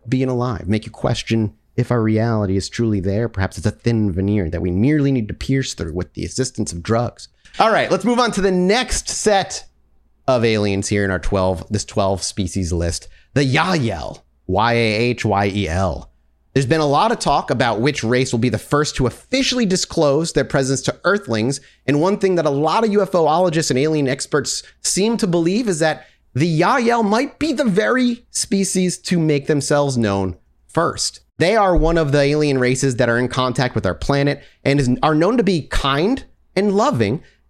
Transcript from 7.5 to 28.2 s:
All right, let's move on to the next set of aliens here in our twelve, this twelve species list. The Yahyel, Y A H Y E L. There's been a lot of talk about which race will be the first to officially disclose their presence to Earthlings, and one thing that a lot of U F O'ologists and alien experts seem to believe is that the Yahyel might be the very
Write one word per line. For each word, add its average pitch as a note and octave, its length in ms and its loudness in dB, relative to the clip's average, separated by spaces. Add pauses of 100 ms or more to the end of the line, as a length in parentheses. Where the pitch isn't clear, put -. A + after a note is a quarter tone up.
All A3 100 4
right, C#3 180 0
let's F#3 160 0
move A#3+ 140 2
on A#3+ 140 0
to F#3+ 80 -4
the G3 100 2
next F#3+ 580 0
set - 560 -2 (600)
of B2 180 2
aliens G#2 440 0
here G2+ 160 0
in F#2+ 80 0
our F2 80 -2
twelve, F#2 500 0
this G#2 140 -4
twelve G2 400 -2
species F#2 480 -4
list. E2 340 -4 (280)
The D3 100 2
Yahyel, C3 760 -2 (280)
Y G#2+ 240 2
A A2+ 240 2
H A#2+ 280 -2
Y G#2 220 2
E G2 220 -2
L. E2+ 400 -2 (440)
There's C3+ 140 2
been D#3+ 140 2
a D3+ 60 2
lot D#3+ 260 2
of - 80 -4
talk D3 320 0
about A#2 280 0
which C3+ 220 -2
race B2 300 0
will A#2 80 -2
be B2 80 2
the G#2 100 -2
first - 380 -2
to B2+ 100 0
officially B3+ 580 -2
disclose E3 680 0
their C#3+ 120 0
presence C3+ 380 -2
to - 220 -4
Earthlings, C#3 560 0 (260)
and D3 140 2
one G3 180 2
thing F#3+ 160 2
that D#3+ 100 0
a D3+ 60 2
lot D#3 320 2
of A3+ 80 2
U G#3 120 4
F F#3 120 -4
O'ologists E3 560 2
and B2+ 80 2
alien D3 300 0
experts - 560 -4 (180)
seem A3 360 0
to G#3 100 0
believe F3 400 0
is E3+ 100 -2
that D#3 300 -2 (260)
the D#3 260 2
Yahyel A#3 480 2
might B3+ 300 0
be D4+ 140 -2
the C4+ 120 0
very A3+ 640 0